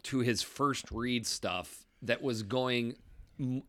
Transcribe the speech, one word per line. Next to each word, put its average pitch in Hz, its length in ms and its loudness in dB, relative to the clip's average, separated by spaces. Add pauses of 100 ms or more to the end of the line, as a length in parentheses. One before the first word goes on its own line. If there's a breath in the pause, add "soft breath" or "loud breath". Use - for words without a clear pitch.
to 135 160 0
his 120 220 4
first - 500 0
read 120 360 0
stuff - 580 -4 (160)
that 117 200 0
was 120 220 0
going 123 520 2 (440)
m-, 131 300 -2